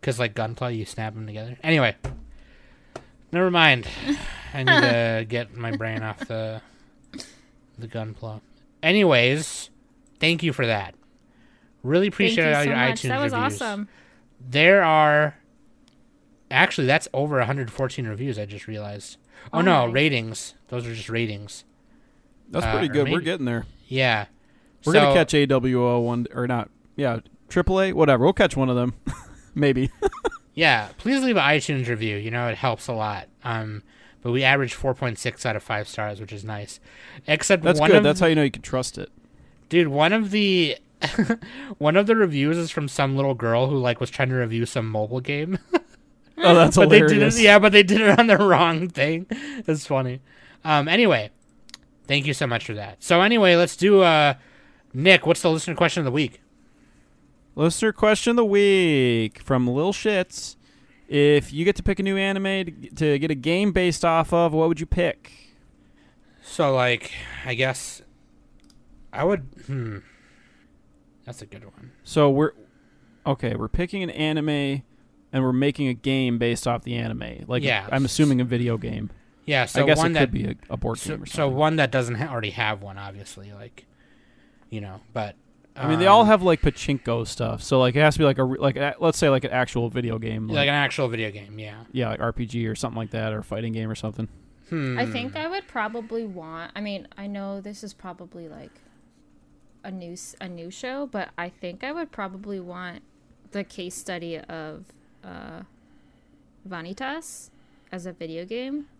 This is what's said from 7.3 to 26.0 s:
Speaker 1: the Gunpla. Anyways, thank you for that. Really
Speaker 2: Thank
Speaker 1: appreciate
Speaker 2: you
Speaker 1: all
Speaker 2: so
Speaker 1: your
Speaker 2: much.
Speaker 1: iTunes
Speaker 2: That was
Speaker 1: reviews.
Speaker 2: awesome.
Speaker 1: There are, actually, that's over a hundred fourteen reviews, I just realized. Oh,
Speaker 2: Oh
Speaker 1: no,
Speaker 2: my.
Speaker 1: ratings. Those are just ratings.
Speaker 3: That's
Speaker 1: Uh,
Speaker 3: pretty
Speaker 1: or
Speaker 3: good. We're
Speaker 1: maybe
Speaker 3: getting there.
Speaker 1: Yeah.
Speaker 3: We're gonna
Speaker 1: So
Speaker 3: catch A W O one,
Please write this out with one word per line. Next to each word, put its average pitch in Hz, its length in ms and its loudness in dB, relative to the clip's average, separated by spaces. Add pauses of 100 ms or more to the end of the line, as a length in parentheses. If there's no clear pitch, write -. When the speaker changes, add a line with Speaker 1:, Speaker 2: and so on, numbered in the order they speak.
Speaker 1:
the 113 80 -14
Gunpla. 110 540 -12 (420)
Anyways, 156 880 2 (500)
thank 165 240 0
you 160 100 0
for 131 140 -2
that. 101 280 -4 (840)
Really 165 260 0
Speaker 2:
Thank 190 60 -4
Speaker 1:
appreciate 202 360 2
Speaker 2:
you 151 60 2
Speaker 1:
all 147 80 0
Speaker 2:
so 143 60 0
Speaker 1:
your 139 80 0
Speaker 2:
much. 127 240 0
Speaker 1:
iTunes 131 80 -4
Speaker 2:
That 262 120 -2
was 277 120 -2
Speaker 1:
reviews. 277 280 -4
Speaker 2:
awesome. 208 260 -8 (600)
Speaker 1:
There 170 360 6
are, 151 540 4 (1120)
actually, 147 360 2
that's 147 260 2
over 143 260 -2
a 120 60 2
hundred 127 260 -6
fourteen 131 340 -6
reviews, 110 320 -8
I 104 80 -8
just 101 220 -16
realized. 104 500 -12 (360)
Oh, 160 60 -2
Speaker 2:
Oh - 20 2
Speaker 1:
no, 160 260 4
Speaker 2:
my. 117 60 -4
Speaker 1:
ratings. 123 600 -2 (120)
Those 120 180 -8
are 117 80 -10
just 110 160 -12
ratings. 107 540 -6 (840)
Speaker 3:
That's - 160 -2
Speaker 1:
Uh, 110 80 0
Speaker 3:
pretty 123 160 0
Speaker 1:
or 127 40 -6
Speaker 3:
good. 147 140 2
We're 147 120 -2
Speaker 1:
maybe 165 60 -8
Speaker 3:
getting 156 200 -4
there. 117 200 -4 (220)
Speaker 1:
Yeah. 123 380 0 (600)
Speaker 3:
We're 156 80 0
gonna 147 160 8
Speaker 1:
So 139 60 4
Speaker 3:
catch 139 180 4
A 143 140 4
W 127 360 2
O 120 160 2
one, 120 320 -2